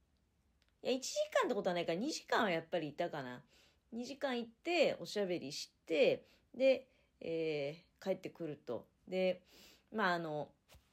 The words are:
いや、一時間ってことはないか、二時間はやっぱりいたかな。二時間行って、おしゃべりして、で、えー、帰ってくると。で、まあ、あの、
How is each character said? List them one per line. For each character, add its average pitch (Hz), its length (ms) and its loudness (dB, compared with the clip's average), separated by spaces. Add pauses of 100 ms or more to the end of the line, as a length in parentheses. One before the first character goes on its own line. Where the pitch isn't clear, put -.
(800)
い - 60 -4
や、 226 40 2
一 254 160 -2
時 - 80 -6 (260)
間 440 40 4
っ 330 40 0
て 247 60 0
こ 202 60 0
と 185 80 2
は 175 60 2
な 175 60 2
い 165 40 0
か、 170 80 0
二 233 180 -2
時 - 140 -8
間 - 180 2
は 208 60 4
や 165 100 4
っ 160 100 -6
ぱ 175 100 0
り 156 100 -4
い 139 40 -12
た 170 160 -2
か 147 120 -6
な。 123 220 -10 (480)
二 240 140 -8
時 277 120 -10
間 262 200 -2
行 233 100 -6
っ - 20 -18
て、 320 500 2
お 175 60 -10
し 208 140 -4
ゃ 202 60 2
べ 180 140 -2
り 135 120 -8
し - 200 -10 (140)
て、 277 400 4 (300)
で、 262 320 4 (340)
え 160 640 -2 (160)
ー、 - 40 -18
帰 190 80 -2
っ 185 60 0
て 165 120 -8
く 170 160 -10
る 151 120 -6
と。 - 300 -8 (200)
で、 185 360 0 (480)
ま 214 180 2
あ、 175 40 4
あ 170 60 0
の、 156 320 -4 (420)